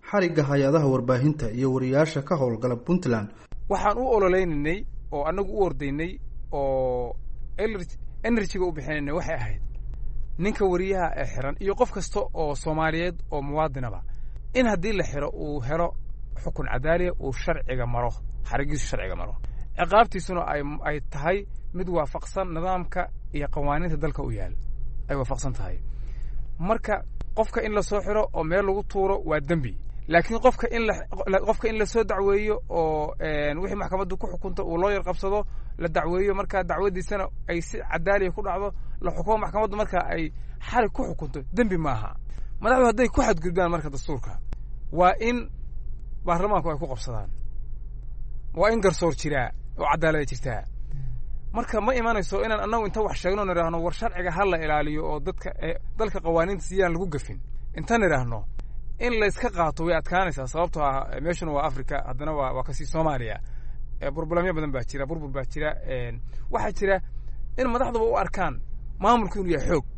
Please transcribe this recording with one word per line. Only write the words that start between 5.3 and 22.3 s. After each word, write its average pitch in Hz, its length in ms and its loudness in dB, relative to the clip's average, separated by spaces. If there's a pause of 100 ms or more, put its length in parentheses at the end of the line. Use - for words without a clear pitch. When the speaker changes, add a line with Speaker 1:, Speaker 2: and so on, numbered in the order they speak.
Speaker 2:
u 208 100 2
ordaynay 147 560 -2 (320)
oo 127 640 0 (420)
energy-, 202 400 -4 (260)
energy-ga 202 420 0
u 180 60 -2
bixinaynay 151 420 -4
waxay 156 220 -2
ahayd 107 260 -2 (760)
ninka 202 280 2
wariyaha 185 500 2
ee 143 100 0
xiran 127 340 -2
iyo 196 160 0
qof 247 160 2
kasta 196 280 -2 (140)
oo 151 220 0
Soomaaliyeed 160 600 0 (160)
oo 147 100 -2
muwaadinaba 139 600 -2 (500)
in 247 140 6
haddii 208 260 2
la 185 100 2
xiro 147 300 -2
uu 147 280 -4
helo 165 340 0 (480)
xukun 131 280 -2
cadaaliya, 165 480 2
uu 135 140 -2
sharciga 127 520 0
maro, 120 240 2 (400)
xarigiisu 139 380 2
sharciga 92 280 -2
maro. 87 200 -2 (420)
Ciqaabtiisuna 185 680 4
ay, 151 140 0 (240)
ay 151 140 0 (100)
tahay 175 380 0 (260)
mid 180 160 -2
waafaqsan 170 640 -2